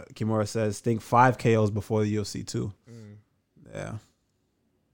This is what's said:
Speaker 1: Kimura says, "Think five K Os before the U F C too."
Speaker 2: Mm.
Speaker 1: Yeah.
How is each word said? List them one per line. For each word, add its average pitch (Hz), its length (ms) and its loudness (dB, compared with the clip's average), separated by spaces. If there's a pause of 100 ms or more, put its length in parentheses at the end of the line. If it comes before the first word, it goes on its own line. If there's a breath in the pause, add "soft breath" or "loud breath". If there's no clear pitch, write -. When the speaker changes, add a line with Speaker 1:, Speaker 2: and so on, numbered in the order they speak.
(140)
Speaker 1:
Kimura 110 340 -2
says, 107 320 -2
"Think 117 220 -2
five 123 360 4
K 113 180 4
Os 107 160 2
before 107 320 -2
the 104 60 0
U 107 120 -2
F 98 60 -8
C - 160 -10
too." 117 300 -6 (160)
Speaker 2:
Mm. 110 260 -20 (580)
Speaker 1:
Yeah. 104 200 -10 (1000)